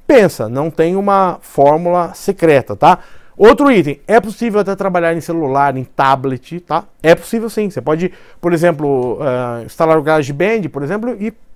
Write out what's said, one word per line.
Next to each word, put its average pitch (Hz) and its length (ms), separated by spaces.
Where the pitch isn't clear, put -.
Pensa, 185 420
não 139 220
tem 165 260
uma 196 460
fórmula 165 720
secreta, 156 600
tá? 170 240
Outro 269 360
item, 147 360
é 214 120
possível 208 400
até 196 160
trabalhar 180 400
em 165 60
celular, 139 540
em 131 80
tablet, 135 760
tá? 165 240
É 165 140
possível 226 340
sim, 208 220
você 127 100
pode, 160 320
por 170 140
exemplo, 143 680
eh, 123 440
instalar 160 340
o 151 60
GarageBand, 156 680
por 139 120
exemplo, 214 360
e 220 140